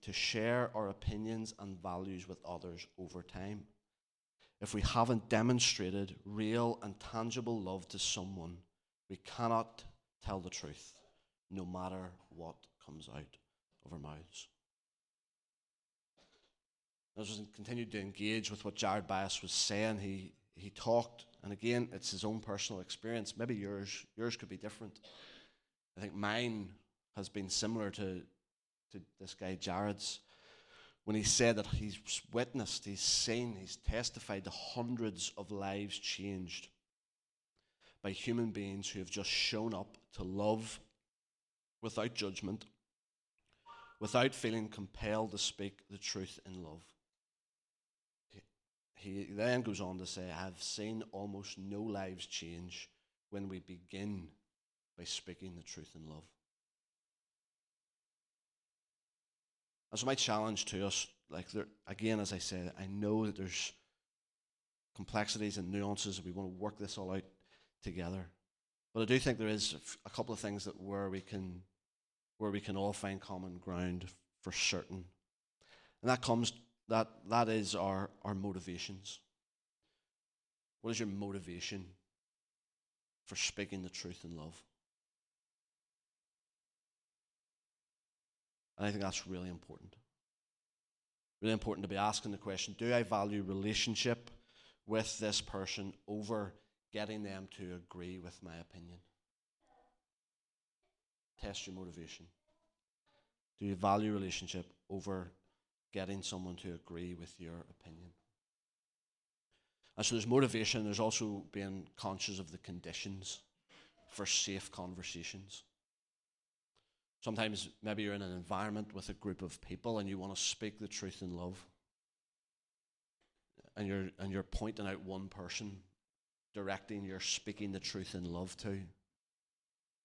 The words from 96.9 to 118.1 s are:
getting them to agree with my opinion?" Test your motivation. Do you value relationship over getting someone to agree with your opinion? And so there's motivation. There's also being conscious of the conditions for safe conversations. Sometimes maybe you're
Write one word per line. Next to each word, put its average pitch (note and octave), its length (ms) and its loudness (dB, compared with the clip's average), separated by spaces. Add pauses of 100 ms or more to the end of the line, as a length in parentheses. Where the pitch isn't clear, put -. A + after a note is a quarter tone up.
getting G#2+ 320 -2
them F#2+ 240 -4 (120)
to F2+ 160 -6
agree F2+ 440 -8
with F2 240 -12
my E2+ 140 -10
opinion?" F2 400 -14 (2500)
Test G2+ 240 -4
your F#2 100 -8
motivation. E2+ 480 -10 (1300)
Do G#2 80 -2
you G2 80 2
value G#2 400 6
relationship F#2+ 580 -2 (160)
over F#2 420 -4 (640)
getting G2 300 -2
someone F2+ 340 -4
to F2 160 -6
agree F2 400 -6
with E2 260 -12
your E2+ 300 -10
opinion? E2+ 400 -18 (1900)
And G#2+ 80 2
so A#2+ 80 4
there's G#2+ 120 2
motivation. A#2 580 6
There's G#2 160 2
also G#2+ 520 2
being G2 340 -4 (100)
conscious F#2+ 420 -2
of F2 120 -6
the F2 60 -8
conditions F#2 840 -6 (680)
for - 160 -6
safe - 480 2
conversations. F#2 920 -8 (1600)
Sometimes G#2+ 460 0 (140)
maybe G#2+ 200 0
you're G2+ 120 2